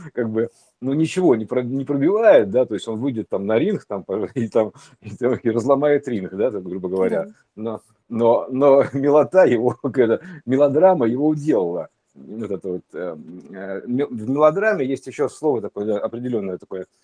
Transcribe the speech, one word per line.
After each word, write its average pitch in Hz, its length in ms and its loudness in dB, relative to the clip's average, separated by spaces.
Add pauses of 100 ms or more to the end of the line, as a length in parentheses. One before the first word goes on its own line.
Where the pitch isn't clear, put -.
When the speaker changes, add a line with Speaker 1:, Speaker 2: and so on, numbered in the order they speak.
(140)
Speaker 1:
как 117 160 -4
бы, 113 200 -2 (300)
ну, 131 140 -2
ничего 160 420 2
не 110 100 -4
про-, 123 160 -2
не 131 240 -6
пробивает, 147 640 4
да, 120 160 2
то 107 80 -6
есть 95 140 -6
он 110 120 -6
выйдет 120 300 -4
там 98 160 -4
на 110 120 2
ринг, 180 280 -2
там, 98 220 -8
<laughs> 98 260 -4
и 117 140 -4
там, 107 240 0 (300)
и 104 140 -16
там, 123 200 -2
и 117 140 -2
разломает 139 580 0
ринг, 95 260 -6
да, 110 180 -2
так, 98 120 -8
грубо 92 260 -8
говоря. 92 360 0
Speaker 2:
Да. - 80 -20 (220)
Speaker 1:
Но, 113 260 -10 (260)
но, 117 420 2
но 139 380 4
<laughs> - 60 -8
милота 147 500 4
его, 123 260 2
<laughs> - 120 -6
как 131 160 -2
это, 113 220 4 (260)
мелодрама 143 600 4
его 135 200 0
уделала. 110 600 -2 (260)
Вот 95 360 -12
это 95 180 -6
вот, 90 140 -6 (120)
эм, 82 480 -12 (120)
э, 98 320 -10
ме-, 127 200 -2
в 113 240 -8
мелодраме 156 560 2
есть 135 220 -6
еще 131 200 -2
слово 143 340 -2
такое, 101 240 -8
да, 104 120 -2
определенное 110 600 -6
такое, 92 280 -12 (180)